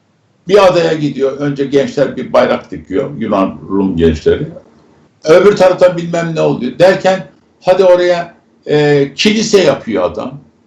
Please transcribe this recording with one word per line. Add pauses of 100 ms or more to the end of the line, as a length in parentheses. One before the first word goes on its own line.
(480)
bir
adaya
gidiyor.
Önce
gençler
bir
bayrak
dikiyor.
Yunan, (100)
Rum
gençleri. (760)
Öbür
taraftan
bilmem
ne
oluyor
derken (340)
hadi
oraya, (300)
e,
kilise
yapıyor
adam. (280)